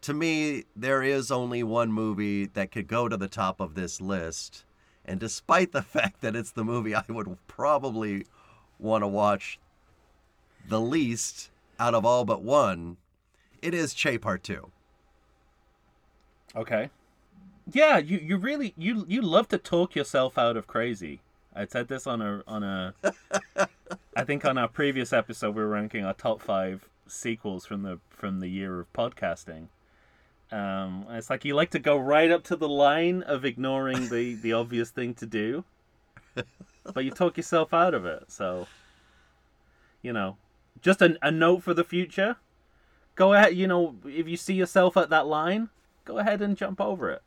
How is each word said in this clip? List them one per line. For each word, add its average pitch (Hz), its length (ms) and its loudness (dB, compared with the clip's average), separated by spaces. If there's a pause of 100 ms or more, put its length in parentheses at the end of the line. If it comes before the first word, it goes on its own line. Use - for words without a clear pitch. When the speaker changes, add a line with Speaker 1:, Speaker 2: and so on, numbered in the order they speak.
Speaker 1:
to 147 120 -4
me, 151 500 -2 (120)
there 131 280 0
is 135 280 0
only 123 320 -2
one 113 280 0
movie 104 560 0
that 95 240 -4
could 104 160 -8
go 117 220 0
to 110 80 -4
the 95 100 -4
top 92 320 -4
of 85 160 -6
this 90 240 -6
list. 92 640 -8 (400)
And 95 160 -6
despite - 520 0
the 139 100 -2
<laughs> - 20 -6
fact - 380 -2
that 113 140 -2
it's 117 160 -8
the 117 120 -6
movie 110 320 -2
I 110 140 0
would 104 280 -8 (100)
probably 117 760 -2 (540)
wanna 107 280 0
watch 101 520 0 (1080)
the 110 120 0
least 120 680 -2 (300)
out 120 140 2
of 110 120 4
all 123 180 4
but 107 180 0
one, 95 560 2 (640)
it 170 120 -4
is 165 200 -2
Che 135 240 0
Part 98 260 -4
Two. - 280 -10 (1800)
Speaker 2:
Okay. 113 340 -2 (840)
Yeah, 294 240 8
you, 165 220 0
you 160 180 -2
really, 262 400 -2
you, 190 320 -2
you 226 140 2
love 180 260 4
to 208 80 0
talk 175 380 0
yourself 131 420 0
out 117 180 2
of 107 120 -6
crazy. 101 520 -4 (360)
I 101 100 -6
said 120 220 -6
this 135 180 -8
on 120 160 -2
a, 101 260 -4
on 107 160 -6
a, 95 300 -6 (600)
<laughs> 190 120 0 (480)
I 120 80 -2
think 143 220 -4
on 131 120 2
our 120 100 0
previous 135 440 -2
episode, 113 440 -2
we 107 80 -2
were 107 60 0
ranking 104 360 -4
our 95 80 -2
top 110 280 -4
five 95 460 -4 (200)
sequels 110 580 -8
from 101 160 -8
the, 95 180 -8 (100)
from 95 300 -8
the 92 100 -6
year 95 320 -6
of - 120 -16
podcasting. 85 720 -6 (840)
Um, 98 580 -6
it's 113 220 -10
like 131 120 -6
you 143 120 -2
like 151 160 2
to - 80 -2
go 143 180 2
right 147 320 4
up 170 160 2
to 175 100 -2
the 151 140 -2
line 156 540 4
of 135 220 -4
ignoring 131 640 -2
the, 120 260 -2
the 113 180 -2
obvious 117 380 -2
thing 123 240 -6
to - 100 -12
do, 113 380 -2 (1300)
but 131 100 -4
you 135 60 -2
talk 170 260 0
yourself 165 380 0
out 170 220 4
of 95 100 -2
it. 80 220 -8
So, 90 400 -6 (1400)
you 123 100 -6
know, 98 240 -4 (440)
just 190 200 4
a, 170 220 6
a 147 80 2
note 165 320 4
for 180 100 0
the 170 100 2
future. 180 520 -2 (800)
Go 190 180 8
ahead, 202 220 8
you 185 100 2
know, 175 300 2 (100)
if 151 220 -4
you 170 100 -6
see - 160 -2
yourself 180 440 4
at 165 120 4
that 156 160 4
line, 170 440 0 (340)
go 220 160 -6
ahead 208 240 0
and 202 120 2
jump 190 240 -6
over 190 300 -2
it. - 180 -8